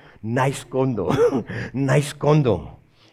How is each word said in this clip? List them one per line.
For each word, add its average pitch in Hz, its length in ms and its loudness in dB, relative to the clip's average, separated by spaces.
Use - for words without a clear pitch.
nice 127 420 -2
condo, 131 420 -2
<laughs> - 300 -10
nice 139 420 0
condo." 139 540 2